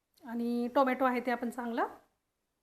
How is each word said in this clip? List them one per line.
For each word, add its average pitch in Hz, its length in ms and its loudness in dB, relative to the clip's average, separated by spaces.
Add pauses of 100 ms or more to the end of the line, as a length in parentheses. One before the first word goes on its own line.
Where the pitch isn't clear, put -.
(280)
आणि 240 460 -2
टोमॅटो 269 300 4
आहे 247 160 2
ते 247 100 -2
आपण 240 200 -2
चांगलं, 240 320 -4 (800)